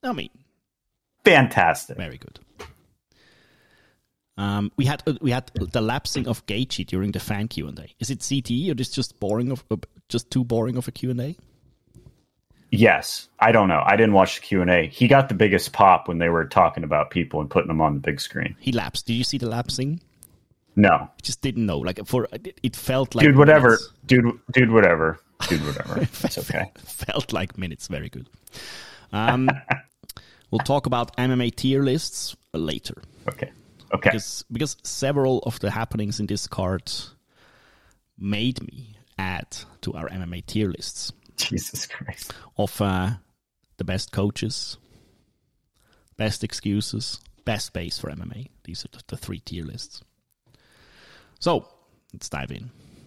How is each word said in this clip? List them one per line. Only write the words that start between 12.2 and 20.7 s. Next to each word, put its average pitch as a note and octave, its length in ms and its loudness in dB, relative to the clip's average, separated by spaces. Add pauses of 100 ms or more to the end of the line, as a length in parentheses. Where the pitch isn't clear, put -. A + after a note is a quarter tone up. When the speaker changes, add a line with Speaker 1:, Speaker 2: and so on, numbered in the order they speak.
Speaker 2:
Yes. - 580 4 (120)
I A2 100 8
don't G#2+ 180 6
know. D#2+ 180 2
I G2+ 100 6
didn't A2 160 6
watch F#2+ 240 6
the - 60 -14
Q F#2+ 180 -2
and F2+ 100 2
A. E2+ 180 4
He B2 200 2
got C3+ 220 6
the G2 40 -4
biggest F#2+ 380 2
pop F#2 340 6
when E2+ 120 -4
they E2+ 100 2
were E2 160 2
talking E2 400 2
about D2+ 260 0
people D#2+ 300 -2
and D2 80 -6
putting - 200 0
them D#2+ 120 0
on D#2 140 2
the C#2+ 60 -4
big C#2+ 200 -4
screen. - 400 -8
Speaker 1:
He C3 120 -4
lapsed. G#2 340 -4
Did A#2 80 -2
you B2 100 -2
see - 140 -6
the A#2 100 -4
lapsing? C3 540 -6 (720)